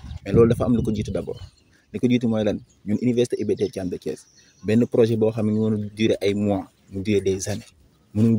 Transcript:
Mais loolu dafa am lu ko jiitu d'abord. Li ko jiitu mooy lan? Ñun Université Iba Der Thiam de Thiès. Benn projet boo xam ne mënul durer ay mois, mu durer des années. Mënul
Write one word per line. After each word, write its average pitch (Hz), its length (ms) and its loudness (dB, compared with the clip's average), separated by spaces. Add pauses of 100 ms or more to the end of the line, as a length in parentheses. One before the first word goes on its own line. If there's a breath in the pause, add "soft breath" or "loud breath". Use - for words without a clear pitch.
(260 loud breath)
Mais 98 80 -6
loolu 117 160 6
dafa 117 160 0
am 120 100 2
lu 107 80 0
ko 110 100 -2
jiitu 104 180 -4
d'abord. - 280 -6 (540 soft breath)
Li 104 60 -8
ko 123 100 0
jiitu 123 180 2
mooy 110 160 0
lan? 101 140 0 (280)
Ñun 104 160 0
Université 120 380 0
Iba 104 160 -2
Der 92 160 -2
Thiam 92 160 -6
de 87 100 -6
Thiès. - 280 -10 (400 soft breath)
Benn 113 220 4
projet 117 280 4
boo 110 160 2
xam 110 140 -4
ne 107 80 0
mënul 107 420 0
durer 107 260 2
ay 101 120 2
mois, 101 320 -2 (260)
mu 98 120 -8
durer 101 180 2
des 95 260 -2
années. 107 160 -6 (500)
Mënul 113 260 4